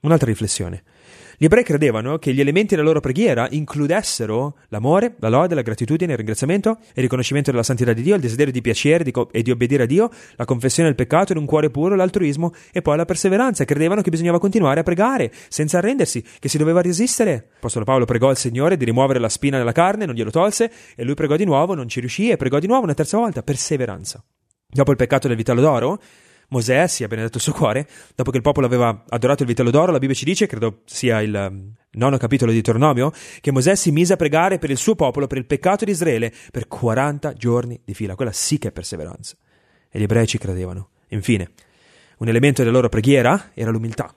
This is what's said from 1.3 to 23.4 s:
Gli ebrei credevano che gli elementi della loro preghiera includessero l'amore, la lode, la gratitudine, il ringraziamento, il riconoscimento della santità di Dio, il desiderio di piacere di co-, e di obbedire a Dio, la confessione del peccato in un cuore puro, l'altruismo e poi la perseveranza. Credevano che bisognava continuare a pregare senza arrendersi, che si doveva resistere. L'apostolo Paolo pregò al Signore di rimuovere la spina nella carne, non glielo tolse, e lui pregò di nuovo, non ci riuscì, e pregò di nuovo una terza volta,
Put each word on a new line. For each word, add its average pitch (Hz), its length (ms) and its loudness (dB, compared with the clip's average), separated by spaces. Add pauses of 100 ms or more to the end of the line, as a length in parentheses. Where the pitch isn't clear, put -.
Gli 151 80 2
ebrei 214 180 6
credevano 143 560 0
che 135 140 -2
gli 135 60 0
elementi 180 360 2
della 151 120 2
loro 160 140 4
preghiera 127 480 0
includessero 147 1080 -4 (120)
l'amore, 160 500 0
la 110 80 -2
lode, 160 280 2
la 139 60 0
gratitudine, 135 500 -2
il 123 60 -2
ringraziamento, 156 600 -2 (140)
il 131 80 -4
riconoscimento 131 500 0
della 120 120 0
santità 120 280 0
di 113 100 0
Dio, 180 140 2
il 180 60 0
desiderio 127 320 0
di 123 80 -2
piacere 147 420 2
di 131 80 -4
co-, 120 200 -2
e 113 100 -2
di 117 100 0
obbedire 123 320 2
a - 20 2
Dio, 185 240 2 (260)
la 123 100 -6
confessione 131 420 0
del 139 100 0
peccato 165 360 0
in 160 40 -2
un 147 80 -4
cuore 151 240 2
puro, 160 260 0
l'altruismo 175 580 0 (180)
e 180 100 -4
poi 151 140 2
la 165 80 0
perseveranza. 190 600 0
Credevano 160 360 0
che 180 80 0
bisognava 170 300 0
continuare 170 420 2
a - 20 -2
pregare 185 500 0 (160)
senza 156 300 0
arrendersi, 175 440 0 (160)
che - 80 -8
si 151 100 -2
doveva 165 240 4
resistere. 180 720 0
L'apostolo 117 280 -6
Paolo 131 220 4
pregò 120 240 2
al 131 80 2
Signore 139 400 0
di 131 80 -2
rimuovere 127 340 2
la 113 100 0
spina 139 280 -2
nella 117 160 0
carne, 196 320 0
non 131 100 -6
glielo 110 160 -4
tolse, 208 400 0 (240)
e 120 80 -10
lui 131 100 -2
pregò 143 220 0
di 196 100 0
nuovo, 170 280 2
non 127 160 -6
ci 131 100 -6
riuscì, 156 300 -2
e 196 80 2
pregò 135 220 0
di 175 80 -4
nuovo 254 160 2
una 156 100 -2
terza 160 240 -2
volta, 214 260 -2